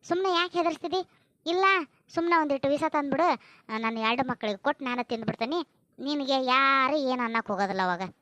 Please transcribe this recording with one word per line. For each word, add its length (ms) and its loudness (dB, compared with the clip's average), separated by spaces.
ಸುಮ್ನೆ 220 0
ಯಾಕೆ 280 0
ಹೆದರ್ಸ್ತಿದಿ? 500 -2
ಇಲ್ಲ, 200 2
ಸುಮ್ನೆ 280 2
ಒಂದಿಟ್ಟು 280 0
ವಿಷ 180 0
ತಂದ್ಬಿಡು, 400 0
ಆ, 40 -6
ನನ್ 200 -2
ಎರಡು 300 0
ಮಕ್ಳಿಗೆ 300 -4
ಕೊಟ್ಟು 280 -2
ನಾನು 220 -4
ತಿಂದ್ಬಿಡ್ತೇನೆ. 600 -4
ನಿನಗೆ 460 -2
ಯಾರು 500 4
ಏನ್ 300 0
ಅನ್ನಕ್ 220 -2
ಹೋಗೋದಿಲ್ಲ 340 -2
ಅವಾಗ. 200 0